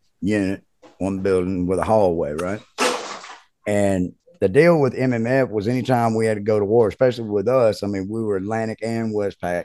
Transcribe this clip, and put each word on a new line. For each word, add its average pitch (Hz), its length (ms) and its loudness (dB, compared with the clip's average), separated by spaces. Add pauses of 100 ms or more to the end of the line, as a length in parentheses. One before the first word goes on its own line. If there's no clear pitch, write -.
(200)
unit, 98 420 -2 (360)
one 95 220 -4
building 92 460 0
with 92 120 0
a 80 60 -2
hallway, 85 500 2
right? 90 260 -6 (1040)
And 98 460 2 (280)
the 98 80 4
deal 160 300 6
with 123 160 0
M 127 200 0
M 113 120 -2
F 127 220 2
was 101 180 -4
anytime 120 480 0
we 113 120 0
had 110 100 0
to 101 60 -8
go 107 160 2
to 104 60 2
war, 110 240 4
especially 120 400 0
with 104 200 0
us, 120 340 2
I 101 40 -4
mean, 98 220 -4
we 113 140 -6
were 104 140 -2
Atlantic 110 460 -4
and 113 320 -2
Westpac, 90 500 -2